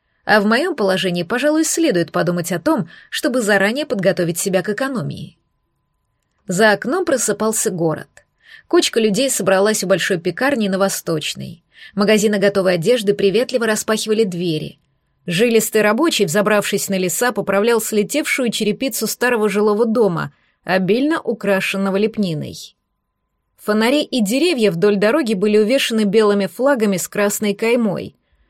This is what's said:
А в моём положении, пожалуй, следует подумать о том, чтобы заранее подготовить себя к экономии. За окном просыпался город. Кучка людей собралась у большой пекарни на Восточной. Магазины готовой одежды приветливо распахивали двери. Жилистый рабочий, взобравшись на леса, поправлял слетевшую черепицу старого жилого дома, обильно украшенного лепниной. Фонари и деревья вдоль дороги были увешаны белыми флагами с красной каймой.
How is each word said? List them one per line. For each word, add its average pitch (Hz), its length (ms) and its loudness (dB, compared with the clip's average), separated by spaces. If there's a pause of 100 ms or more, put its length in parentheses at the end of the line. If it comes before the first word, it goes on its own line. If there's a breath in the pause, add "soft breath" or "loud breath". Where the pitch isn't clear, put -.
(260)
А 214 140 4
в 196 60 0
моём 277 300 0
положении, 190 480 -2
пожалуй, 285 400 0
следует 233 480 0
подумать 175 400 -2
о 175 80 -2
том, 208 300 -2 (200 loud breath)
чтобы 254 320 -2
заранее 208 440 0
подготовить 180 520 -2
себя 185 240 -2
к 180 80 -6
экономии. 202 680 -6 (1120)
За 202 240 4
окном 262 340 -2
просыпался 220 640 -2
город. 160 380 -2 (600 loud breath)
Кучка - 320 2
людей 220 300 2
собралась 196 540 2
у 185 40 -4
большой 180 320 0
пекарни 214 480 -2
на 190 100 -2
Восточной. 165 840 -4 (320 loud breath)
Магазины 208 420 2
готовой 190 380 2
одежды 185 380 2
приветливо 226 520 0
распахивали 220 580 0
двери. 170 560 -4 (460)
Жилистый 220 560 2
рабочий, 226 440 2
взобравшись 202 640 0
на 190 80 -2
леса, 185 340 -2
поправлял 208 480 0
слетевшую 240 680 -2
черепицу 214 580 -2
старого 220 420 0
жилого 208 360 2
дома, 196 480 0 (300 soft breath)
обильно 214 580 0
украшенного 196 760 -2
лепниной. 190 800 -4 (800)
Фонари 226 440 0
и 254 200 -2
деревья 247 500 2
вдоль 202 240 2
дороги 220 400 0
были 208 240 2
увешаны 220 460 0
белыми 202 420 2
флагами 220 500 0
с - 100 -6
красной 208 460 -2
каймой. 214 600 -2 (340)